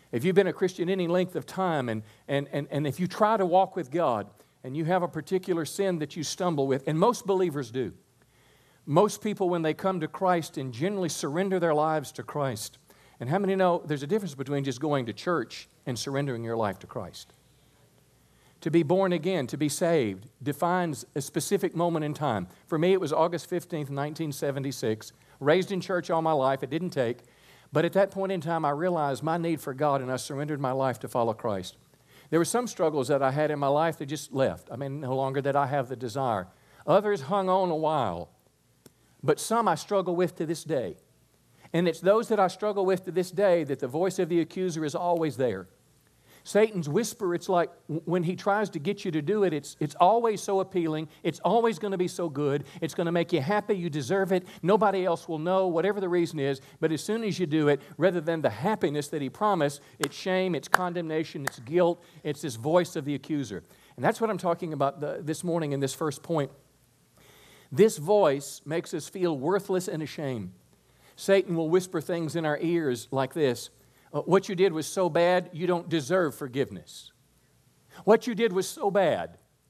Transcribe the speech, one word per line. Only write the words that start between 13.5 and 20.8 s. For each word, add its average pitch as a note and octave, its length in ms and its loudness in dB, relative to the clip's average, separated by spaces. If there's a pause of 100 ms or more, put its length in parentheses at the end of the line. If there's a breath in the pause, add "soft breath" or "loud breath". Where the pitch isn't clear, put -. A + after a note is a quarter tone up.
know F3 300 4
there's C#3+ 180 -4
a D3 40 -6
difference F#3 280 -2
between C#3 280 -4
just B2 160 -4
going C#3+ 280 0
to G#2 60 -4
church - 540 -4 (200)
and B2 100 -4
surrendering C3+ 460 -4
your A#2 140 -4
life G2+ 220 0
to - 80 -18
Christ? - 460 -12 (1300 soft breath)
To D#3+ 80 -2
be E3 140 4
born F3+ 300 2
again, E3 340 -2
to C#3+ 100 -8
be D3 120 0
saved, B2+ 600 0 (140)
defines E3+ 640 -2 (100)